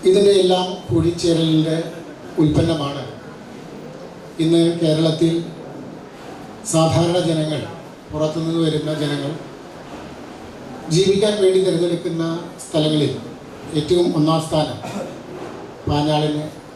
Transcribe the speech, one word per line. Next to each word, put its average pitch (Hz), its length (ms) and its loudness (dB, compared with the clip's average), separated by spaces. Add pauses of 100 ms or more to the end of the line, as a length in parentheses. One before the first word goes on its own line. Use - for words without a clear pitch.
ഇതിൻ്റെ 202 240 6 (100)
എല്ലാം 180 240 4 (220)
കൂടിച്ചേരലിൻ്റെ 160 880 4 (600)
ഉൽപ്പന്നമാണ് 151 680 2 (1400)
ഇന്ന് 170 360 4
കേരളത്തിൽ 160 640 4 (1300)
സാധാരണ 165 460 4 (100)
ജനങ്ങൾ, 156 340 0 (500)
പുറത്തുനിന്ന് 160 540 0
വരുന്ന 151 280 0
ജനങ്ങൾ 143 380 -2 (1600)
ജീവിക്കാൻ 196 380 4 (100)
വേണ്ടി 185 200 6
തിരഞ്ഞെടുക്കുന്ന 170 600 0 (420)
സ്ഥലങ്ങളിൽ 151 480 2 (600)
ഏറ്റവും 175 340 2 (100)
ഒന്നാം 156 300 4
സ്ഥാനം 151 300 0 (1080)
പാഞ്ഞാളിന് 151 560 2 (320)